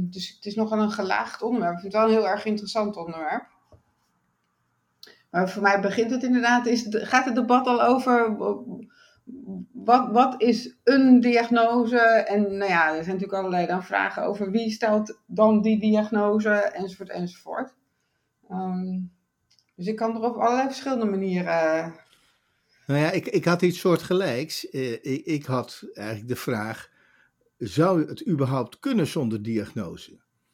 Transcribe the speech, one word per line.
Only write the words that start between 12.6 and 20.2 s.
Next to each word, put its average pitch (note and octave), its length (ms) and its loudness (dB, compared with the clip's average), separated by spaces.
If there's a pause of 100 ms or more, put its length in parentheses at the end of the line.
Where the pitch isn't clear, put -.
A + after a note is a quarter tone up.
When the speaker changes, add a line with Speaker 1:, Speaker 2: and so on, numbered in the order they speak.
Speaker 1:
ja, E3+ 160 4
er D#3+ 160 -2
zijn F#3+ 120 -6
natuurlijk F#3+ 180 -6
allerlei F#3 320 0
dan F3+ 180 -2
vragen G3 400 -2
over G3+ 280 -4
wie A3 200 0
stelt G#3+ 560 -2
dan G#3+ 340 4
die G#3+ 180 2
diagnose, G#3+ 720 2
enzovoort, G3 600 -4
enzovoort. F3+ 640 -10 (760)
Ehm, F#3 500 -6 (760)
dus F3+ 120 -10
ik G#3+ 80 -2
kan A3+ 200 -2
er A3 140 -8